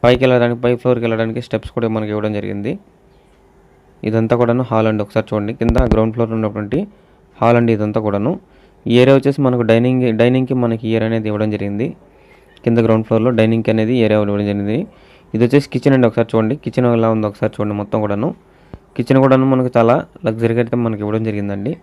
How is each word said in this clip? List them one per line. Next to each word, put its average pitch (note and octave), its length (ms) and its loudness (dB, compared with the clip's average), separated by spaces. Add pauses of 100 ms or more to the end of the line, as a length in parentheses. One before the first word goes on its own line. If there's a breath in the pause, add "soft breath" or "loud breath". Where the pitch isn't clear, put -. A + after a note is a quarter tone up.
పైకి B2 220 4
వెళ్ళడానికి, A#2+ 400 2
పై B2 60 2 (100)
ఫ్లోర్‌కి A#2+ 240 0
వెళ్ళడానికి A2+ 420 -2
స్టెప్స్ - 300 -6
కూడా A2+ 180 -2
మనకి A2 200 -4
ఇవ్వడం G#2+ 220 -4
జరిగింది. G2+ 360 -6 (1400 soft breath)
ఇదంతా A2+ 320 0
కూడాను A#2+ 280 2
హాల్ A2 220 0
అండి. G#2+ 140 -2
ఒకసారి A2 260 -4
చూడండి, G#2+ 300 -4
కింద A#2 160 0 (160)
గ్రౌండ్ A2 220 2
ఫ్లోర్‌లో A2+ 240 -4
ఉన్నటువంటి G#2+ 400 -4 (640 soft breath)
హాల్ A#2 200 4
అండి A#2 160 2
ఇదంతా G#2+ 300 -2
కూడాను. G#2 260 -2 (580 soft breath)
ఈ - 20 2 (100)
ఏరియా C3+ 160 6
వచ్చేసి C#3 280 0
మనకు B2 240 0
డైనింగ్, B2+ 340 2 (160)
డైనింగ్‌కి B2+ 440 2
మనకి A2+ 260 -2
ఈ - 80 0
ఏరియా A2 120 -2
అనేది A2 200 -4
ఇవ్వడం G#2+ 240 -2
జరిగింది. G2+ 320 -4 (800 soft breath)
కింద A#2 200 2
గ్రౌండ్ A2 220 2
ఫ్లోర్‌లో A2+ 320 2
డైనింగ్‌కి A2+ 340 2
అనేది A2+ 300 0
ఏరియా G#2+ 160 2
ఇవ్వడం G2+ 300 -2
జరిగింది. G2+ 280 -4 (560 soft breath)
ఇది G#2+ 120 2
వచ్చేసి C#3 280 2
కిచెన్ C3+ 220 2
అండి. B2 140 4
ఒకసారి A2+ 240 -2
చూడండి, A2+ 220 0 (100)
కిచెన్ B2 220 0 (100)
ఎలా A2+ 180 2
ఉందో G#2+ 160 -2
ఒకసారి G#2+ 240 -4
చూడండి. G#2 240 -4
మొత్తం G#2 240 -4
కూడాను G#2 240 -2 (720 loud breath)
కిచెన్ C3 260 2
కూడాను C3 300 4
మనకు B2+ 240 -2
చాలా A#2 180 4 (320)
లగ్జరీగా A2+ 380 0
అయితే A#2+ 180 -4
మనకి A2 220 -4
ఇవ్వడం A2 240 -2
జరిగిందండి. G2+ 420 -6 (100)